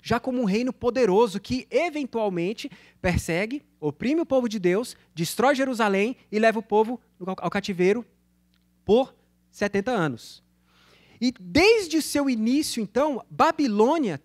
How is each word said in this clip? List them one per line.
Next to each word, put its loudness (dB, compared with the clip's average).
já 0
como -4
um 0
reino 0
poderoso 2
que, -8
eventualmente, -2
persegue, -2
oprime -2
o -8
povo 0
de -6
Deus, -2
destrói 0
Jerusalém 0
e 0
leva 4
o -4
povo 0
ao, -8
ao -4
cativeiro 0
por 2
setenta -2
anos. -4
E 0
desde 2
o 2
seu -2
início, -2
então, -2
Babilônia 2